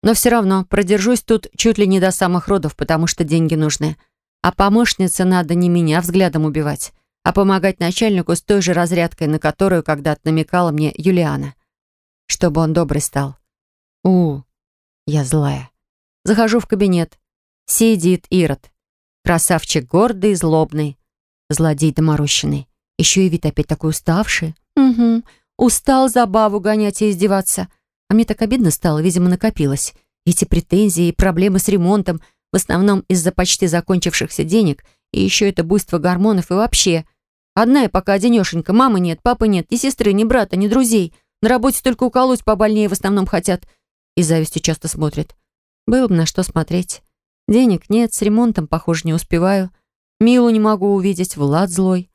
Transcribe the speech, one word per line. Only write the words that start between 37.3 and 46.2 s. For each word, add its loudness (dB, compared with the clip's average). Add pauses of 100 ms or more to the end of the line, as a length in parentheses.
Одна 4
я 0
пока -2
одинешенька, 0
мамы 4
нет, -2
папы 0
нет, -2
ни -2
сестры, 0
ни 2
брата, 0
ни 0
друзей. 0 (280)
На 2
работе 0
только -2
уколоть 0
побольнее 0
в -2
основном -2
хотят. -4 (480)
И 0
завистью -2
часто -4
смотрят. -6 (500)
Было 2
бы 2
на 2